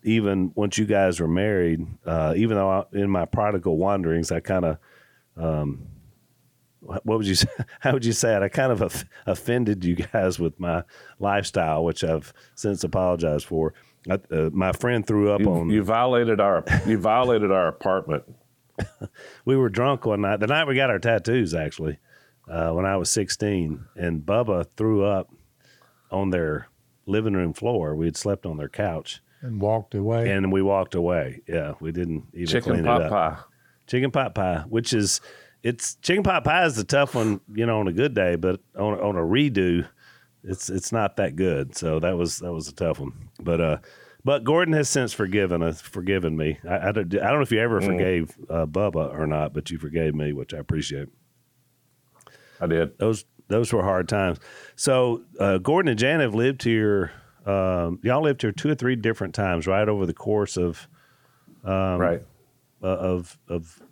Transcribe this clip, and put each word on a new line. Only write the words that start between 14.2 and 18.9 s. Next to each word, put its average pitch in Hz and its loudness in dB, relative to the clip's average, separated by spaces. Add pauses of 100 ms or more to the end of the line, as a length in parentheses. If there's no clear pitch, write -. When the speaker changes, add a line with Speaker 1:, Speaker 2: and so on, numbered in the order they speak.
Speaker 1:
uh, 80 0
my 92 0
friend 120 -2
threw 104 2
up 101 2
Speaker 2:
You, 101 4
Speaker 1:
on 85 0
Speaker 2:
you 107 2
violated 113 2
our, 95 4 (220)
you 110 2
violated 110 4
our 92 4
apartment. 80 -2 (540)
Speaker 1:
<laughs> - -8 (360)